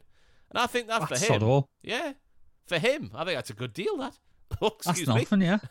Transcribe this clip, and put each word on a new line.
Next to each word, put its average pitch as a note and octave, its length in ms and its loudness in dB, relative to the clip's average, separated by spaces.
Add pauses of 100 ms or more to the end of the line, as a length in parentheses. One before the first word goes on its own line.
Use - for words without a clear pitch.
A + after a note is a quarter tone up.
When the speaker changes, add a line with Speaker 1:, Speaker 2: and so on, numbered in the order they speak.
(520)
Speaker 1:
And - 60 -4
I A#3 100 2
think A#3+ 200 -4
that A3+ 220 0
Speaker 2:
That's C3 100 -2
Speaker 1:
for F#3+ 80 2
Speaker 2:
sod G#2+ 140 4
Speaker 1:
him, A2 80 4
Speaker 2:
all. C3+ 200 4 (140)
Speaker 1:
yeah, C4+ 300 -6 (520)
for F3 140 -2
him, A3+ 340 0
I D3+ 120 -6
think F3+ 100 -2
that's B2 140 -6
a B2 60 -12
good A2+ 180 -8
deal, E4+ 240 -4
that. C4+ 260 -8
<laughs> - 40 -20 (340)
Oh, G#3+ 60 2
excuse F3 400 0
Speaker 2:
That's A#2 80 4
Speaker 1:
me. A2+ 60 4
Speaker 2:
nothing, G3 220 2
yeah. F3+ 160 4 (120)